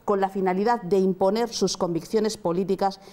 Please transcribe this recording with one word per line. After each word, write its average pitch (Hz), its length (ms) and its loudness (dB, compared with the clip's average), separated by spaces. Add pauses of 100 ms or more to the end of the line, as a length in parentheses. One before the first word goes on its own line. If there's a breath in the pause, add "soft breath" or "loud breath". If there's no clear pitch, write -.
con 202 160 2
la 190 80 2
finalidad 196 540 0
de 185 160 2
imponer 190 500 2
sus 202 300 -2
convicciones 208 580 -2
políticas 185 640 -2 (120 loud breath)